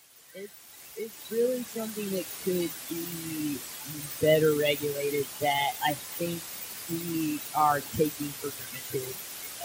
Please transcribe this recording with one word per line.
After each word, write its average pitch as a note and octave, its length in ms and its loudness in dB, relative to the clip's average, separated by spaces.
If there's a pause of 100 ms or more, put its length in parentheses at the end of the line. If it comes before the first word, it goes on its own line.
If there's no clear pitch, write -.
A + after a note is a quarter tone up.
(340)
It's, G3 200 -12 (440)
it's A3 340 -8
really B3 320 4
something A3 480 -4
that F#3 140 0 (180)
could F3 280 2 (180)
be D#3+ 680 -2 (640)
better D#3 320 8
regulated C#3+ 720 2 (160)
that C#3+ 340 2 (100)
I D3+ 80 4
think E3+ 480 -4 (480)
we D#3+ 500 0 (160)
are D3 260 6 (160)
taking D3 320 2
for C#3+ 200 -6
granted, C3 680 -6 (500)